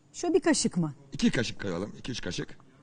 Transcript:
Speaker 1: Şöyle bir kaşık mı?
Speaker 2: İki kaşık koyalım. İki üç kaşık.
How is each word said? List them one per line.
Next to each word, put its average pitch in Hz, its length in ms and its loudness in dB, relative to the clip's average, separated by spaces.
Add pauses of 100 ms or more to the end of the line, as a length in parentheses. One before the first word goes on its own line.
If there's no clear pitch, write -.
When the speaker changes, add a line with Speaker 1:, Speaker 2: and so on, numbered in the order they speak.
(120)
Speaker 1:
Şöyle 339 220 0
bir 370 60 6
kaşık - 360 2
mı? 160 160 2 (200)
Speaker 2:
İki - 180 2
kaşık - 320 0
koyalım. 95 360 -4
İki - 140 -8
üç - 100 -8
kaşık. - 360 -6 (240)